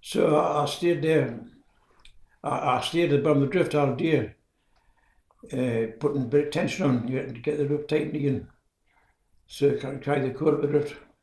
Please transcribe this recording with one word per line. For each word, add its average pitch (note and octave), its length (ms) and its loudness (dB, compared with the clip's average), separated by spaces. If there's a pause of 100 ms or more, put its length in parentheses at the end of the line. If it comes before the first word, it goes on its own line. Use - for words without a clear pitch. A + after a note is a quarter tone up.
So E3+ 360 2
I, D3 260 2
I - 20 0
stayed E3+ 360 0
there. C#3 380 0 (1040)
I, C3 340 0
I - 40 0
stayed E3 300 0
at C#3+ 60 4
the - 60 -
bottom C#3+ 200 4
of C#3 60 2
the - 40 -6
drift F3 220 0
all C#3+ 200 2
day, C#3 400 0 (1160)
uh, A#2 480 0
putting C#3 240 0
a - 20 0
bit C#3+ 220 2
of - 40 -6
tension D#3 340 -2
on B2 220 2
you C3 180 -2
to - 80 -12
get C#3+ 240 -4
the C#3+ 100 0
rope D3 200 -2
tightened D3+ 280 -2
again. C#3 320 -2 (1000)
So - 240 0
I - 60 0
can C3+ 220 -8
carry C#3 280 -2
the B2 60 -4
cord D3+ 220 2
of - 60 -2
the C#3+ 60 0
drift. - 280 0 (280)